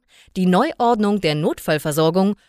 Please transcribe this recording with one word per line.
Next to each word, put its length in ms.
die 80
Neuordnung 800
der 140
Notfallversorgung 1000